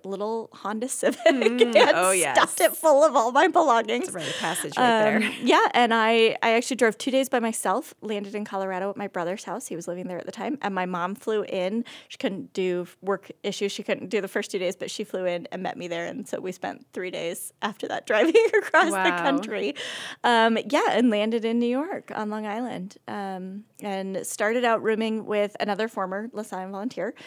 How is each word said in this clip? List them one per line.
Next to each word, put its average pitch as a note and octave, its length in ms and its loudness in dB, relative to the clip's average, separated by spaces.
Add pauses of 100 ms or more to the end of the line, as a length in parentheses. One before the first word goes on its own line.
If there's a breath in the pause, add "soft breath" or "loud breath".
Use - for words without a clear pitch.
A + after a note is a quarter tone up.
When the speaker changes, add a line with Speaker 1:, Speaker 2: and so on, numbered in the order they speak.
Speaker 1:
little G#3 480 -6
Honda A3 360 -6
Civic - 320 0
<laughs> - 60 4
Speaker 2:
Mm, A#3+ 500 4
Speaker 1:
and - 180 8
Speaker 2:
oh, F#4 160 4
yes. F4+ 280 2
Speaker 1:
stuffed - 240 0
it D#4+ 120 4
full D4+ 300 6
of D4 100 4
all B3 180 4
my D4 160 6
belongings. B3 580 2
Speaker 2:
It's - 80 -8
a F3+ 40 -6
rite D3+ 100 -6
of - 80 -6
passage D#3+ 420 -4
right A3 380 4
Speaker 1:
Um, A3 40 4
Speaker 2:
there. G#3+ 100 0 (120)
Speaker 1:
yeah, D#4 320 6
and A#3+ 180 4
I, A3+ 500 4
I A3+ 120 4
actually A#3+ 220 0
drove A3 200 4
two - 140 -4
days C4 180 2
by B3+ 120 2
myself, A3+ 600 -2
landed G#3 340 -6
in G#3 120 -6
Colorado F#3+ 420 -4
at G3 80 -8
my G3+ 120 -8
brother's F3+ 360 -4
house. G3 220 -10
He - 100 -10
was E3+ 100 -10
living F3+ 220 -8
there F3+ 100 -8
at - 60 -10
the - 80 -10
time, A3 300 -6
and G3 120 -4
my F#3 120 -2
mom F3+ 280 -4
flew G#3+ 300 -4
in. G3 400 -4 (240 loud breath)
She - 80 -18
couldn't - 380 -6
do F3+ 320 -2 (160)
work F#3+ 280 -4 (120)
issues. G3+ 300 -4
She G#3 100 -10
couldn't - 260 -4
do G3+ 140 -2
the F#3+ 60 -6
first - 220 -4
two G3+ 80 -6
days, F3+ 160 -2
but - 160 -10
she - 140 -8
flew F#3 220 -6
in F3 260 -4
and F#3 100 -10
met - 140 -6
me F3 120 -10
there, E3+ 180 -6
and - 200 -10
so - 140 -6
we F#3 120 -8
spent - 420 -10
three F#3 160 -6
days E3+ 500 -8
after - 280 -6
that - 180 -6
<laughs> - 40 -4
driving A3 240 4 (220)
across F4+ 300 4
the D#4+ 60 0
Speaker 2:
Wow. F3+ 300 0
Speaker 1:
country. C#4+ 520 -2 (500 loud breath)
Um, A3+ 320 4 (140)
yeah, F#4 220 2
and B3 180 4
landed A3 340 0
in A3+ 140 0
New A#3+ 80 2
York C#4+ 480 -4
on G#3+ 160 -4
Long G#3+ 160 -6
Island, G#3 500 -8 (100)
um, G3 580 -10 (180)
and F#3+ 440 -6
started A3+ 380 0
out A3+ 180 2
rooming A3 440 -2
with G#3 340 -2
another G#3 280 -2
former G3 440 -6
LaSalle G3 380 -10
volunteer. G3+ 440 -6 (120)